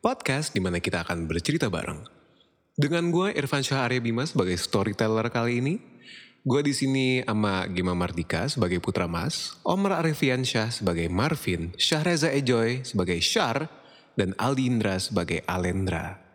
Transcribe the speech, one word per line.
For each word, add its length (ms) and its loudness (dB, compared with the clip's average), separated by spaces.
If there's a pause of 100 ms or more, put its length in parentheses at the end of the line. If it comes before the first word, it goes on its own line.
podcast 480 0
di 80 -2
mana 240 -2
kita 240 -2
akan 160 -4
bercerita 480 0
bareng. 320 -6 (720)
Dengan 400 2
gue, 160 2
Irfan 320 0
Syah 240 0
Arya 160 0
Bima, 240 0
sebagai 320 0
storyteller 720 0
kali 320 0
ini. 160 -2 (640)
Gue 240 2
di 80 2
sini 480 2
sama 480 2
Gema 240 2
Mardika 560 -2
sebagai 320 0
Putra 240 0
Mas, 560 -4
Omar 400 0
Arifin 400 0
Syah 240 0
sebagai 400 -2
Marvin, 720 -2
Syahreza 480 2
Ejoy 560 2
sebagai 400 0
Syar, 480 0 (480)
dan 160 0
Aldi 320 0
Indra 320 2
sebagai 480 -2
Alendra. 720 -2 (160)